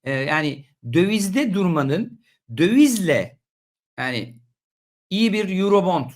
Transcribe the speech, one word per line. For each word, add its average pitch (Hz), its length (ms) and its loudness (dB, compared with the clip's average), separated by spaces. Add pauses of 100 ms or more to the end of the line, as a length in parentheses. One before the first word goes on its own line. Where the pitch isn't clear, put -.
E, 135 80 -6
yani 143 540 -4 (260)
dövizde 202 600 0
durmanın, 170 680 -2 (340)
dövizle 190 800 2 (600)
yani 127 400 -6 (720)
iyi 214 220 0
bir 190 260 -2
Eurobond 185 580 2